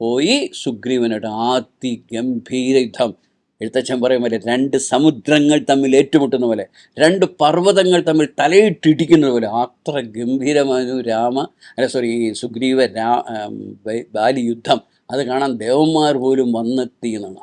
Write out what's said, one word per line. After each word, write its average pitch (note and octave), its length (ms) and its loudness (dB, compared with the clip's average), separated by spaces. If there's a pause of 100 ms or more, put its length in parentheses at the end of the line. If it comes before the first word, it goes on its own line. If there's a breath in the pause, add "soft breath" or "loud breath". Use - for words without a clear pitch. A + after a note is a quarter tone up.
പോയി C3+ 540 0
സുഗ്രീവനായിട്ട് A#2 720 -4
അതിഗംഭീര B2 1500 -4
യുദ്ധം. A#2+ 340 0 (500)
എഴുത്തച്ഛൻ B2 400 -4
പറയും B2+ 220 0
പോലെ A2+ 240 -2
രണ്ട് C3 300 0
സമുദ്രങ്ങൾ D3 840 2
തമ്മിൽ C#3 380 2
ഏറ്റുമുട്ടുന്ന C#3 500 2
പോലെ, G#2+ 180 -2 (320 soft breath)
രണ്ട് E3 280 4 (160)
പർവ്വതങ്ങൾ F3+ 600 4
തമ്മിൽ D#3 280 2 (100)
തലയിട്ടിടിക്കുന്നത് D#3 920 4
പോലെ A#2 180 0
അത്ര A#2+ 440 -4 (180)
ഗംഭീരമായിരുന്നു C3 920 0
രാമ, A#2 340 0 (340 soft breath)
അല്ല B2 160 -2
സോറി, B2 220 -2
ഈ A#2 240 -2
സുഗ്രീവ B2 540 0
രാ-, A2+ 420 -2
ആം, G#2+ 260 -10 (320)
ബ-, A2+ 280 -6
ബാലി A#2+ 260 0
യുദ്ധം. A#2 400 -2 (300)
അത് C3+ 160 -4
കാണാൻ C3 300 -2
ദേവന്മാർ D3+ 600 0
പോലും C3 360 0
വന്നെത്തി A#2+ 560 -4
എന്നാണ്. G2+ 340 -8